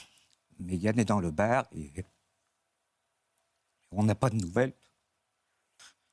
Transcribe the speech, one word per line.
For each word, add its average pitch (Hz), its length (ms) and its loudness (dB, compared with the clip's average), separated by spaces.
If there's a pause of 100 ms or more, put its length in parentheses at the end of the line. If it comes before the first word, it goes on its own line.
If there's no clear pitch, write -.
(600)
Meghan 92 380 -2
est 113 80 2
dans 104 140 2
le 87 120 -2
bar 113 420 0
et 78 320 -12 (1900)
on 101 120 0
n'a 107 120 4
pas 127 140 0
de 107 60 -2
nouvelles. » 107 380 0 (1400)